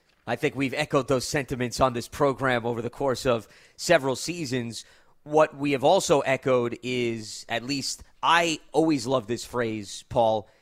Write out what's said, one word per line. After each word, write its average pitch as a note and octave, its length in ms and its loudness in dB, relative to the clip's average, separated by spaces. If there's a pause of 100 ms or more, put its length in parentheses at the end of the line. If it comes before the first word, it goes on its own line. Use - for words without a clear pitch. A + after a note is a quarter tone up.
(260)
I A#2+ 100 -2
think C#3 200 -2
we've C3 180 -2
echoed C#3+ 340 0
those C3 200 0
sentiments B2 520 -4
on C3 140 4
this A#2 140 -6
program B2+ 580 0
over A#2 160 -2
the A#2 80 -6
course C3+ 360 -2
of A#2 220 0 (280)
several C3+ 400 2
seasons. B2+ 720 -6 (380)
What D3+ 340 2
we C#3+ 160 -2
have B2 100 0
also E3 380 4
echoed B2+ 600 0
is, A#2 680 -4
at A#2 140 -4
least C3+ 400 -6 (200)
I E3 360 4 (120)
always D3 340 2
love B2+ 220 0
this A#2 160 -4
phrase, A2+ 680 -6
Paul, A2 380 2 (140)